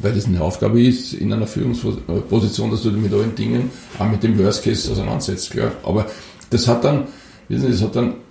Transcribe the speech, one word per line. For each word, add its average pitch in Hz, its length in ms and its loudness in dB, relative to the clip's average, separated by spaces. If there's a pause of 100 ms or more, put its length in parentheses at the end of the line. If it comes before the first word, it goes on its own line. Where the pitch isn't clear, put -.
weil 101 100 0
das 107 140 -2
eine 92 140 2
Aufgabe 107 400 2
ist 123 340 2
in - 180 -2
einer 110 140 0
Führungsposition, 107 1200 -2
dass 110 120 -2
du 113 100 2
mit 104 200 0
allen 110 220 2
Dingen, 120 360 -2 (280)
auch 104 100 2
mit 107 140 0
dem 110 160 4
Worst 98 240 2
Case 104 300 0
auseinandersetzt, 101 580 -4
klar. - 220 -2 (100)
Aber 104 240 0 (440)
das 117 180 2
hat 120 160 4
dann, 143 240 2 (400)
wissen 123 140 -2
Sie, 127 100 2
das 98 100 2
hat 107 140 0
dann 120 180 0 (160)